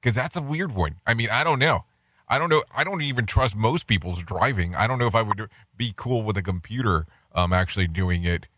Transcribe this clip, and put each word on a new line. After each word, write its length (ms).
'Cause 140
that's 220
a 60
weird 320
one. 220
I 80
mean, 160
I 140
don't 140
know. 260
I 100
don't 120
know. 120
I 100
don't 180
even 240
trust 300
most 300
people's 360
driving. 520
I 120
don't 120
know 80
if 80
I 80
would 260
be 200
cool 260
with 140
a 60
computer, 640
um, 180
actually 340
doing 380
it 340